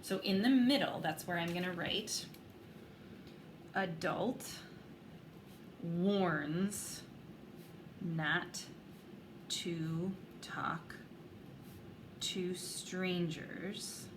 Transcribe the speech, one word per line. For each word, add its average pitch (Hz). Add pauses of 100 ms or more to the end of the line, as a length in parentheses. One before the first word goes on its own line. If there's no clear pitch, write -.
So 190
in 196
the 233
middle, 262
that's 160
where 175
I'm 170
gonna 180
write, 175 (1500)
Adult 175 (1400)
warns 175 (960)
not 160 (840)
to 165 (300)
talk - (1200)
to 180
strangers. 180 (100)